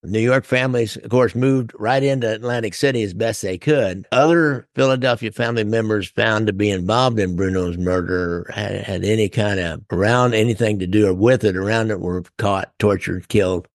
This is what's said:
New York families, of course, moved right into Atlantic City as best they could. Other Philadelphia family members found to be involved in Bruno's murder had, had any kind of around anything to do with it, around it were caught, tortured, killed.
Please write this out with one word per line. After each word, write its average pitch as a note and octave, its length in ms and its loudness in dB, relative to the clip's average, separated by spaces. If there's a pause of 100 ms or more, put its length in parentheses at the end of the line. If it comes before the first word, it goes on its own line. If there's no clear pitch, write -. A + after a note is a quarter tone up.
New G#2 180 -2
York B2 240 2
families, B2+ 540 0
of - 100 -16
course, B2 260 2
moved B2+ 440 0
right B2 240 0
into C3+ 280 0
Atlantic A2+ 440 -4
City B2+ 280 0
as G2 120 -4
best A2+ 260 -2
they F#2 160 -6
could. G2 560 0
Other D3 640 2
Philadelphia B2+ 580 0
family A#2 320 -2
members G#2+ 440 0
found A2 380 0
to G#2 60 0
be G#2 160 0
involved G#2+ 500 0
in F#2 160 0
Bruno's F2+ 440 -2
murder F2+ 760 -2
had, G2+ 280 -6
had F#2+ 240 -6
any G#2+ 240 2
kind G#2 280 -2
of E2 220 -6 (100)
around A#2+ 440 2
anything A2 460 0
to F#2 60 -4
do G2 280 2
with A2 300 4
it, G2 120 2
around A2 340 0
it G2+ 80 -2
were F2+ 260 -4 (120)
caught, G2 420 -4
tortured, F#2+ 500 0
killed. F#2 460 0